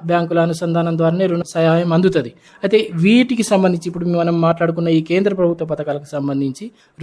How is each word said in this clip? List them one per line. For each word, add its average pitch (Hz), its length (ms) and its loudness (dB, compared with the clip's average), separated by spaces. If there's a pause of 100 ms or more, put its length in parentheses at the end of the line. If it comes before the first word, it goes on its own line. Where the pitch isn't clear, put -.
బ్యాంకుల 170 360 0
అనుసంధానం 170 580 -2
ద్వారానే 170 280 2
రుణ 175 160 -2
సహాయం 165 500 0
అందుతుంది. 165 400 2 (300)
అయితే 214 320 2
వీటికి 226 480 4
సంబంధించి 180 460 0
ఇప్పుడు 170 160 -6
మనం 170 360 0
మాట్లాడుకున్న 165 480 0
ఈ 160 120 4
కేంద్ర 190 340 0
ప్రభుత్వ 170 320 0
పథకాలకు 147 380 -6
సంబంధించి 139 680 -4 (320)